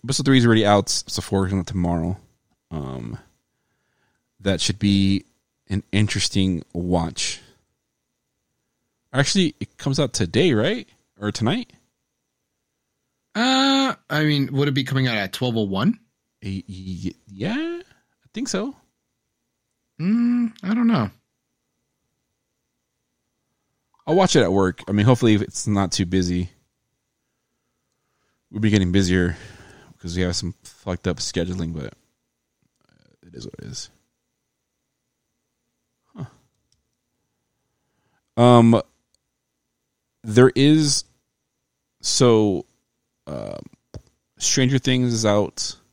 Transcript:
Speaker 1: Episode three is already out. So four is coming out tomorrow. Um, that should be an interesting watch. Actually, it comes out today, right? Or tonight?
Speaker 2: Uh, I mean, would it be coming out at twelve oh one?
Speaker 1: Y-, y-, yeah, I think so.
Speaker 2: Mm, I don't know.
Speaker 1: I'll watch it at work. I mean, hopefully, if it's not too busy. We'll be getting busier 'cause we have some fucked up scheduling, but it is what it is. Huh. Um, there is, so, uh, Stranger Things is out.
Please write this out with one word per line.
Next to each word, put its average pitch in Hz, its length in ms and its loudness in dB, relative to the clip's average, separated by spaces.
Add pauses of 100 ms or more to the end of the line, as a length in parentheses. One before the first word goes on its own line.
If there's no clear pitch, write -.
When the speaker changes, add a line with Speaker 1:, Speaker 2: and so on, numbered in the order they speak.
Speaker 1:
Episode 120 200 -4
three 131 140 6
is 120 80 6
already 110 180 6
out. 101 240 4
So - 320 -6
four 98 240 -2
is 92 60 -4
coming 95 100 0
out 85 60 -8
tomorrow. 87 500 -2 (540)
Um, 65 480 -10 (1200)
that 98 200 -2
should - 180 -2
be 98 460 2 (440)
an 101 140 -4 (100)
interesting 98 800 -2
watch. 87 680 -4 (1700)
Actually, 147 480 0
it - 160 -12
comes 139 240 -4
out 135 120 -2
today, 117 420 0
right? 185 340 -2 (320)
Or 104 100 -4
tonight? 156 420 -4 (1600)
Speaker 2:
Uh, 262 600 0 (160)
I 151 140 0
mean, 147 280 0
would 143 160 0
it 143 40 -2
be 131 120 -2
coming 131 220 -2
out 117 100 -2
at 98 160 -4
twelve 123 240 -4
oh 113 60 0
one? 101 360 -2 (440)
Speaker 1:
Y-, 95 260 -10
y-, 95 440 -10 (160)
yeah, 104 260 -8
I - 800 -14
think 240 140 -8
so. 220 280 -8 (1200)
Speaker 2:
Mm, 233 520 -2 (100)
I 185 120 -4
don't 233 120 0
know. 143 240 0 (3000)
Speaker 1:
I'll 151 80 0
watch 185 220 4
it 143 60 6
at 90 100 2
work. 95 360 0
I - 40 -4
mean, 104 140 2
hopefully, 120 280 4
if 101 80 0
it's - 240 -10
not 101 260 -2
too 95 140 -2
busy. 90 440 -2 (2000)
We'll 107 120 -8
be 110 80 2
getting 95 220 2
busier 90 440 2 (640)
'cause 87 180 -12
we 92 60 -4
have 90 120 -4
some 85 280 -8
fucked - 440 -10
up 85 120 -4
scheduling, 87 560 -6
but 67 180 -12 (1300)
it 87 120 -20
is 57 100 -16
what - 140 -16
it - 80 -18
is. - 240 -14 (2250)
Huh. 175 80 -12 (2250)
Um, 117 380 8 (1400)
there 120 300 6
is, 147 500 2 (960)
so, 107 640 2 (600)
uh, 50 320 -12 (800)
Stranger 135 400 0
Things 127 340 0
is 110 140 -2
out. - 500 -2 (160)